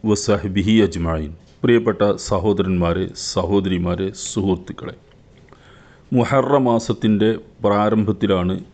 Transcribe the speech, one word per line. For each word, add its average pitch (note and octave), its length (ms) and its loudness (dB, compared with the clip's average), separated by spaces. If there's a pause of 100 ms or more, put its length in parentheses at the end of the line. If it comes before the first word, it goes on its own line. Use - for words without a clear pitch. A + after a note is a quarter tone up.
വസഹ്ബിഹി G2+ 760 0
അജ്മഈൻ. E2 500 -2 (260)
പ്രിയപ്പെട്ട A2+ 440 2 (240)
സഹോദരന്മാരെ, F#2 800 0 (200)
സഹോദരിമാരെ, F#2 800 -2 (160)
സുഹൃത്തുക്കളെ, - 720 -4 (1160)
മുഹറം C3 520 2
മാസത്തിൻ്റെ A2 680 2 (300)
പ്രാരംഭത്തിലാണ് G2+ 960 2 (180)